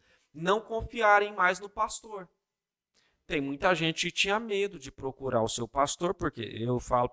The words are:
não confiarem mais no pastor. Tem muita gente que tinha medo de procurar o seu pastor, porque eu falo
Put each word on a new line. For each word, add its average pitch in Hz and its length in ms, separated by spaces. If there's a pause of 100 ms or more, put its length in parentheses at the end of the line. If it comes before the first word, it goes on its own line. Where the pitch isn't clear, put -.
(340)
não 185 280
confiarem 220 720
mais 185 260
no 202 80
pastor. 208 640 (960)
Tem 156 160
muita 139 340
gente 160 320
que 170 40
tinha 196 280
medo 202 400
de - 120
procurar 127 500
o 113 80
seu 117 180
pastor, 170 480
porque 151 260
eu 117 380
falo 123 340